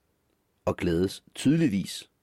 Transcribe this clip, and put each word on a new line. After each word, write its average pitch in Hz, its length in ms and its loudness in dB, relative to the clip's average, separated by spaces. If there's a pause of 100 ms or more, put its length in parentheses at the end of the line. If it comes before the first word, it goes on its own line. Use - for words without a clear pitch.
(640)
og 92 120 -2
glædes 87 480 -2 (100)
tydeligvis 131 760 0 (120)